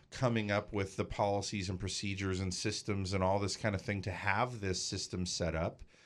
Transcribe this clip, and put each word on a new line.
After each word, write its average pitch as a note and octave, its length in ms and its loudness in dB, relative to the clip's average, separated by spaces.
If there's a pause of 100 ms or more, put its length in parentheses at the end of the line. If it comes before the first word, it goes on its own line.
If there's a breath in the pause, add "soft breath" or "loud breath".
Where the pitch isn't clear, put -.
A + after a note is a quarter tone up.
(120)
coming A2+ 400 2
up G#2 200 0
with G2 240 0
the G2+ 80 2
policies G2+ 680 0
and F2+ 100 -2
procedures G2 580 -2
and F#2 160 0
systems G2 600 -2
and F#2 100 4
all G2 160 4
this G2 160 0
kind G#2+ 180 0
of F#2 60 -2
thing G2+ 220 -2
to G2 100 -4
have G#2 480 0
this F#2+ 200 0
system F#2 460 -2
set E2 300 0
up. E2 260 -2 (240 soft breath)